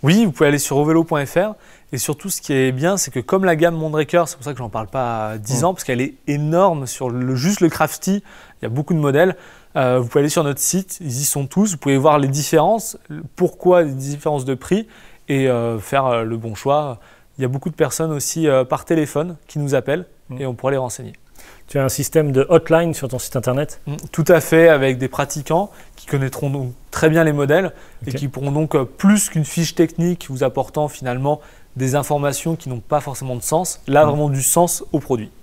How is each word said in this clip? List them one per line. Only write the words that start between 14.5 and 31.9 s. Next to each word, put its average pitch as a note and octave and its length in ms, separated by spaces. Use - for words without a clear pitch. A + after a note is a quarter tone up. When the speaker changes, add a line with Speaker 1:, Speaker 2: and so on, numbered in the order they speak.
Speaker 1:
prix, G3+ 320
et, C3+ 200
euh, A#2 300
faire, C3+ 280
euh, A#2 180
le A2+ 120
bon A2+ 180
choix. C#3 440
Il C3+ 40
y - 20
a B2+ 40
beaucoup C3+ 200
de D3+ 60
personnes D#3+ 380
aussi, D3+ 360
euh, C3 160
par C3 200
téléphone D#3+ 520
qui - 120
nous C#3+ 160
appellent C#3 320
Speaker 2:
Mm. B2+ 100
Speaker 1:
et C#3 60
on B2+ 80
pourra C3 180
les C#3 60
renseigner. A#2+ 340
Speaker 2:
Tu C#3+ 100
as C3+ 60
un C3 60
système D3 420
de C3+ 160
hotline E3 460
sur - 140
ton B2 100
site - 180
internet ? C3 500
Speaker 1:
Mm, C#3+ 100
tout D#3+ 180
à E3+ 120
fait, E3 280
avec C3+ 300
des C3 100
pratiquants D#3 640
qui - 100
connaîtront C3+ 440
donc C3 220
très - 180
bien D#3+ 160
les D#3 80
modèles D3 400
et - 40
Speaker 2:
Ok. B2 60
Speaker 1:
qui C#3 120
pourront C3+ 240
donc, D3+ 220
euh, C#3 100
plus G3+ 460
qu'une D#3 140
fiche - 300
technique E3+ 560
vous C3 140
apportant C3+ 440
finalement C3+ 520
des B2+ 180